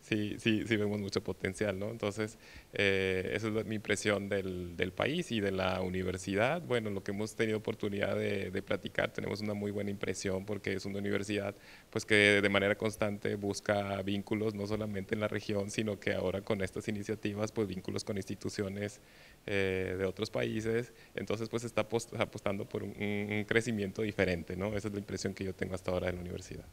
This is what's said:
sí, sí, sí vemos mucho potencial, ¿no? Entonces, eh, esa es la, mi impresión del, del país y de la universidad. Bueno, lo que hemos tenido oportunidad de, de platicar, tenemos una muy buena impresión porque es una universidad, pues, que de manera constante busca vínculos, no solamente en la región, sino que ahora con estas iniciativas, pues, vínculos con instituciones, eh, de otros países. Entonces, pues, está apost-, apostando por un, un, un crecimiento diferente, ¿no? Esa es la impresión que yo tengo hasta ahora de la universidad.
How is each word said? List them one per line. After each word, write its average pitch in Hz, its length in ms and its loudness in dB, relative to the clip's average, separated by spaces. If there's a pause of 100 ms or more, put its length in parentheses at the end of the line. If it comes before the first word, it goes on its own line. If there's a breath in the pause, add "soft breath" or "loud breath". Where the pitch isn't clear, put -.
sí, 104 360 -2
sí, 107 300 2
sí 110 100 2
vemos 104 220 0
mucho 98 240 -2
potencial, 95 560 -2
¿no? 104 100 -4
Entonces, 107 480 -2 (360 loud breath)
eh, 95 600 2
esa 107 140 0
es 107 60 0
la, 107 100 0
mi 104 100 -2
impresión 101 560 0
del, 90 480 -2
del 92 140 2
país 139 400 0
y 113 80 2
de 98 120 2
la 92 300 2
universidad. 92 800 0
Bueno, 120 300 0
lo 95 120 -4
que - 60 -4
hemos 104 260 -4
tenido 110 220 2
oportunidad 104 580 -2
de, 101 360 0
de 95 100 -2
platicar, - 520 -2
tenemos 101 280 -4
una 104 140 -2
muy 104 160 -2
buena 101 180 -2
impresión 98 560 -2
porque 101 280 -2
es 95 120 -4
una 98 140 -4
universidad, 101 560 -2 (340 loud breath)
pues, - 160 -4
que 104 340 10
de 101 100 6
manera 101 260 6
constante 104 580 0
busca 101 720 0
vínculos, 104 500 0
no 101 140 -4
solamente 104 480 -2
en 107 60 -2
la 107 60 2
región, 104 440 -2
sino 107 280 0
que 104 140 0
ahora 95 280 0
con 101 200 0
estas - 260 -4
iniciativas, 104 640 -2
pues, 107 160 0
vínculos 92 360 -4
con 107 140 -4
instituciones, 101 840 -4 (460 loud breath)
eh, 95 500 0
de 95 80 2
otros 98 240 -2
países. 117 640 0 (220 loud breath)
Entonces, 110 340 -2
pues, 117 140 -2
está 107 260 0
apost-, - 300 -2
apostando 104 500 0
por 104 140 -2
un, 101 80 -4
un, 104 420 -2
un 104 120 0
crecimiento 113 260 2 (300)
diferente, 90 560 2
¿no? 104 180 -2
Esa 104 140 -2
es 101 40 -4
la 104 60 -4
impresión 98 340 -4
que 95 120 -6
yo 92 100 -4
tengo 92 180 -2
hasta 92 180 -4
ahora 90 160 2
de 90 60 0
la 90 60 -6
universidad. 90 540 -8